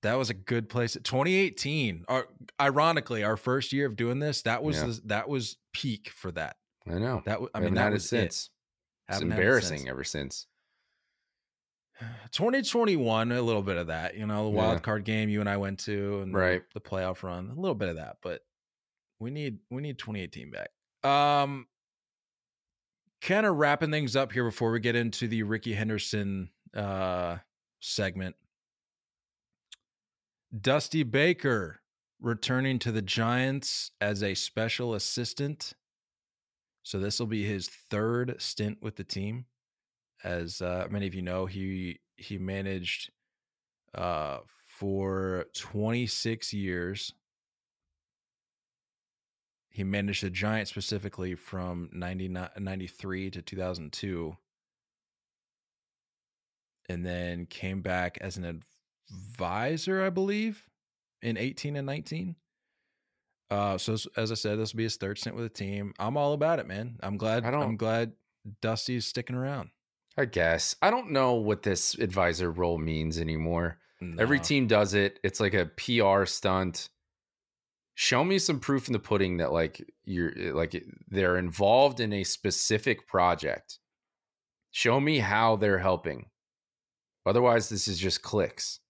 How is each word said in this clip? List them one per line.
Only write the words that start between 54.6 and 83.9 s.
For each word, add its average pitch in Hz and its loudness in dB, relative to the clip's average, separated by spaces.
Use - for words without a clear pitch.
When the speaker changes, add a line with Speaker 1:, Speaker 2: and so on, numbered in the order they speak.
Speaker 1:
And 87 -4
then 87 -4
came 95 -6
back 90 -2
as 95 -8
an 85 -8
advisor, 113 -4
I 190 2
believe, 202 -2
in 113 -2
eighteen 135 -4
and 139 -4
nineteen. 156 -6
Uh, 101 2
so 90 -2
as, - -4
as 110 0
I 113 -2
said, 107 0
this 110 -2
will 113 -6
be 113 0
his 110 -2
third 101 -4
stint - -6
with 117 -6
the 110 -8
team. 101 -6
I'm 117 -2
all 147 2
about 151 2
it, - -6
man. 113 -8
I'm 98 -4
glad, 110 0
Speaker 2:
I 123 0
don't 147 0
Speaker 1:
I'm 113 -2
glad 113 0
Dusty's 113 -2
sticking 123 -6
around. 127 -6
Speaker 2:
I 139 4
guess. 82 2
I 190 8
don't 233 -2
know 131 4
what 107 2
this - 2
advisor 90 2
role 85 2
means 80 0
anymore. 82 0
Every 123 4
Speaker 1:
No. 135 0
Speaker 2:
team 139 2
does 104 6
it. 101 4
It's - 0
like 104 4
a 92 4
P 117 -2
R 98 6
stunt. 95 0
Show 131 2
me 190 4
some 147 0
proof 135 0
in 131 0
the 107 2
pudding 95 2
that, 76 2
like, 82 0
you're, 87 -2
like, 82 0
they're 92 4
involved 101 6
in 110 0
a 98 0
specific - 0
project. 85 2